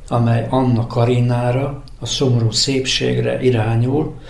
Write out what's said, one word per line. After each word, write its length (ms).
amely 420
Anna 360
Karinára, 960
a 60
szomorú 440
szépségre 920
irányul, 720